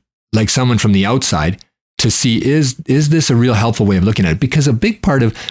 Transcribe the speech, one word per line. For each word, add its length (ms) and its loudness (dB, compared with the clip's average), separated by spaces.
like 140 0
someone 300 0
from 140 2
the 120 2
outside 580 -2
to 120 0
see, 320 0
is, 440 0
is 240 2
this 180 0
a 80 2
real 160 2
helpful 320 0
way 140 2
of 60 2
looking 200 0
at 80 0
it?" 80 -4
Because 260 0
a 60 2
big 300 -2
part 200 2
of 140 0